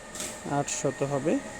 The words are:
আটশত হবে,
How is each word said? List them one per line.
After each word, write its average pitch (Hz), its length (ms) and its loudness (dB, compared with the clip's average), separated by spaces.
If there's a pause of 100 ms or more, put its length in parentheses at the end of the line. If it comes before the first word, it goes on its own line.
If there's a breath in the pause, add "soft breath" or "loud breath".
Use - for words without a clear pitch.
(500)
আটশত 143 520 2
হবে, 139 300 2 (280)